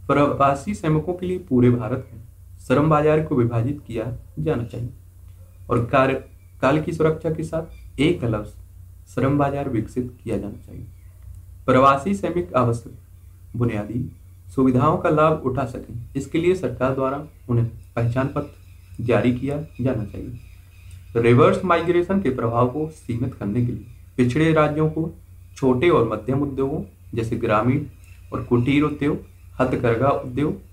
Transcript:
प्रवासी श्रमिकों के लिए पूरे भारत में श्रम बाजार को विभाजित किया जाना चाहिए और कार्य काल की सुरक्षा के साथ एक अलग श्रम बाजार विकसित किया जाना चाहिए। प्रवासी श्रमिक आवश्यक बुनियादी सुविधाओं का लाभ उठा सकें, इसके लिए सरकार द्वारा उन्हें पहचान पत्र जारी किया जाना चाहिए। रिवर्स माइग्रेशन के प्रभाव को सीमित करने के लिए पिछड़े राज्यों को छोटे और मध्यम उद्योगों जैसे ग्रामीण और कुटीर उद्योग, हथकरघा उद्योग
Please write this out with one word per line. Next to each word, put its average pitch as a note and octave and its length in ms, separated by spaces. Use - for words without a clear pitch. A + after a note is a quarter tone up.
प्रवासी C#3 680
श्रमिकों D#3 400
के F3+ 120
लिए F3+ 140
पूरे B2 300
भारत A#2+ 420
में - 100
श्रम C#3+ 320
बाजार D3+ 340
को D3 120
विभाजित A#2 500
किया A2 180
जाना D3 260
चाहिए A#2+ 280
और A#2+ 160
कार्य C3+ 280
काल C#3+ 200
की F3 100
सुरक्षा D#3 380
के D#3+ 140
साथ - 560
एक D3+ 240
अलग G#2+ 220
श्रम C#3 300
बाजार C#3 300
विकसित B2 560
किया G#2+ 140
जाना G2+ 200
चाहिए। - 280
प्रवासी C#3 480
श्रमिक F3 400
आवश्यक - 1000
बुनियादी A2+ 480
सुविधाओं C3 520
का E3+ 120
लाभ D#3 320
उठा C3 240
सकें, - 280
इसके C3+ 220
लिए F3 160
सरकार C3+ 400
द्वारा C3+ 280
उन्हें A#2+ 180
पहचान A#2+ 320
पत्र - 760
जारी A#2 280
किया C3 240
जाना A#2+ 240
चाहिए। - 1160
रिवर्स D3+ 420
माइग्रेशन F3 560
के C3+ 100
प्रभाव A#2 380
को D3+ 220
सीमित A#2 440
करने G#2+ 320
के A#2+ 60
लिए - 140
पिछड़े D3 360
राज्यों D3+ 380
को D#3+ 200
छोटे B2+ 320
और A#2+ 200
मध्यम B2+ 340
उद्योगों C3+ 400
जैसे A2+ 220
ग्रामीण A#2 480
और B2 120
कुटीर C3+ 380
उद्योग, D3 360
हथकरघा B2+ 480
उद्योग C#3 520